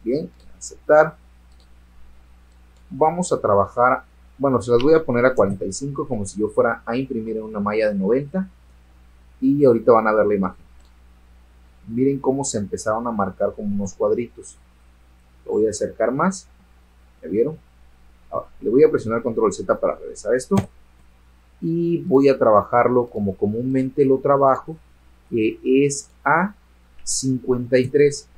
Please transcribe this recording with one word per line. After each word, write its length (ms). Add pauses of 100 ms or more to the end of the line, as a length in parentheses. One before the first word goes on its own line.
Bien, 280 (260)
aceptar. 600 (1700)
Vamos 420
a 120
trabajar, 640 (340)
bueno, 240
se 80
las 120
voy 120
a 100
poner 220
a 80
cuarenta 320
y 80
cinco 340
como 160
si 160
yo 80
fuera 380
a 100
imprimir 400
en 60
una 180
malla 280
de 60
noventa. 540 (920)
Y 280
ahorita 260
van 140
a 80
ver 100
la 100
imagen. 280 (1200)
Miren 360
cómo 240
se 140
empezaron 500
a 20
marcar 460
como 180
unos 180
cuadritos. 640 (880)
Lo 100
voy 120
a 40
acercar 420
más. 340 (760)
¿Ya 80
vieron? 300 (720)
Ahora, 160 (140)
le 100
voy 140
a 60
presionar 300
control 320
Z 280
para 160
regresar 400
esto. 180 (1040)
Y 440
voy 240
a 100
trabajarlo 680
como 300
comúnmente 680
lo 140
trabajo, 580 (520)
que 360
es 440 (160)
a 300 (480)
cincuenta 760
y 80
tres. 480